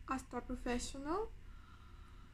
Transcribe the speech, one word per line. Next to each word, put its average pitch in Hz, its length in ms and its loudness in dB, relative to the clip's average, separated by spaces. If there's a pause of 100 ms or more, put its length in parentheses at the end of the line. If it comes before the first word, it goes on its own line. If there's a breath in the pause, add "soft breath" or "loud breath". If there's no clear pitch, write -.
(120)
Astra 262 280 2
Professional. 277 880 2 (1040 loud breath)